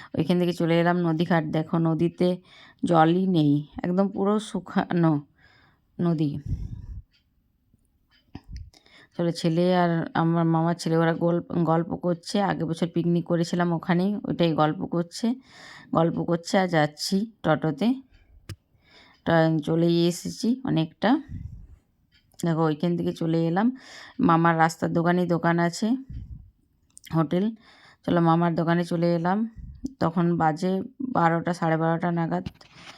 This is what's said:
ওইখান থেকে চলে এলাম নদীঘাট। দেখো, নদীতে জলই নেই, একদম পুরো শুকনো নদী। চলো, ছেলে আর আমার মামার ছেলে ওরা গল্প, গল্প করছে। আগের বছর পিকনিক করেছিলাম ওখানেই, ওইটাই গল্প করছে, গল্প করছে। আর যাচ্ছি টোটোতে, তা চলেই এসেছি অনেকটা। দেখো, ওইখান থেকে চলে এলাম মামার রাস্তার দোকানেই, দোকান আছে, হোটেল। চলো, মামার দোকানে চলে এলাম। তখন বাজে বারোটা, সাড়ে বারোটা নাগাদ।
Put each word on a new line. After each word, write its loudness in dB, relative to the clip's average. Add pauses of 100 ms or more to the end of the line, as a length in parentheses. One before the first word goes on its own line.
(160)
ওইখান 0
থেকে 0
চলে 0
এলাম 2 (100)
নদীঘাট। 0 (120)
দেখো, -2
নদীতে 0 (580)
জলই 4
নেই, 4 (320)
একদম 0 (100)
পুরো 0 (160)
শুকনো 0 (840)
নদী। 0 (2750)
চলো, 0
ছেলে 0 (180)
আর 2 (280)
আমার 2
মামার 0
ছেলে -2
ওরা 2 (120)
গল্প, -2 (240)
গল্প 0
করছে। -6 (140)
আগের -4
বছর -4
পিকনিক 0
করেছিলাম 0
ওখানেই, 0 (160)
ওইটাই 0 (100)
গল্প 0 (120)
করছে, -4 (680)
গল্প 2 (120)
করছে। -4
আর 2
যাচ্ছি 0 (280)
টোটোতে, 0 (1400)
তা 2 (320)
চলেই 2 (140)
এসেছি -6 (220)
অনেকটা। 0 (1400)
দেখো, 0
ওইখান -2
থেকে -4
চলে -2 (100)
এলাম 2 (520)
মামার 4
রাস্তার 0
দোকানেই, 2
দোকান 2 (120)
আছে, -4 (1300)
হোটেল। 0 (580)
চলো, 2 (100)
মামার 4
দোকানে 0
চলে 0
এলাম। 0 (600)
তখন 0 (160)
বাজে 0 (460)
বারোটা, 2
সাড়ে 0
বারোটা 0
নাগাদ। -2 (520)